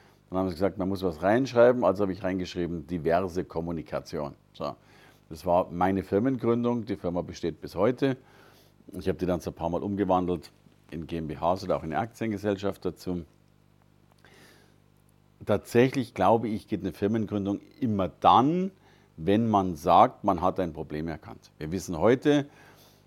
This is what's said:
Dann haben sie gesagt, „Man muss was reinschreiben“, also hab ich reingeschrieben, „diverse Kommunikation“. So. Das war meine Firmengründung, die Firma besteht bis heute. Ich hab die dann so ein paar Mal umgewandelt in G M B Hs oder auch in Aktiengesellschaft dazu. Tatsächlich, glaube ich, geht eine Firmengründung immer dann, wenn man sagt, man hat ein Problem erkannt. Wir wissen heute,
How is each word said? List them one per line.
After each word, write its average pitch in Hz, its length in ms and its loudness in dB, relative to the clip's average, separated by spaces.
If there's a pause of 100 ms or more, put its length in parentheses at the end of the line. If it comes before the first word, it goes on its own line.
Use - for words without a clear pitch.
(300)
Dann 92 80 -4
haben 95 100 0
sie 85 60 -6
gesagt, 90 240 -2
„Man 92 100 -2
muss 95 140 -4
was 82 200 -4
reinschreiben“, 120 640 4
also 98 200 2
hab 95 60 0
ich 92 120 -8
reingeschrieben, 87 640 -4
„diverse 85 580 -2
Kommunikation“. 78 920 -8 (200)
So. 73 200 -8 (540)
Das 82 180 -14
war 87 240 2
meine 92 320 0
Firmengründung, 117 840 0
die 98 120 -6
Firma 87 260 -4
besteht 82 400 -8
bis 92 120 -14
heute. 127 440 0 (720)
Ich 90 160 -8
hab 87 80 0
die 90 80 -6
dann 87 160 0
so 90 100 -8
ein - 40 -8
paar 82 160 -4
Mal 87 120 -2
umgewandelt 92 680 0 (380)
in 80 160 -10
G 82 100 -6
M 80 100 -6
B 73 100 -8
Hs 90 280 0
oder 82 140 0
auch 85 60 -10
in 78 100 -6
Aktiengesellschaft 101 920 -4
dazu. 90 400 -6 (2250)
Tatsächlich, 120 680 2
glaube 110 360 2
ich, 104 200 -6
geht 98 120 -4
eine 92 120 -4
Firmengründung 101 680 -2 (180)
immer 101 280 0
dann, 143 640 4 (440)
wenn 104 320 2
man 95 260 2
sagt, 87 480 4
man 92 200 0
hat 92 180 0
ein 82 140 -4
Problem 78 340 -8
erkannt. 82 480 -14
Wir 78 160 -10
wissen 90 240 -6
heute, 131 500 2 (600)